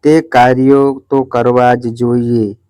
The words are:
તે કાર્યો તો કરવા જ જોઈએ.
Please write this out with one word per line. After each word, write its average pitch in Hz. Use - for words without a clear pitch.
તે 156
કાર્યો 135
તો 135
કરવા 123
જ 123
જોઈએ. 120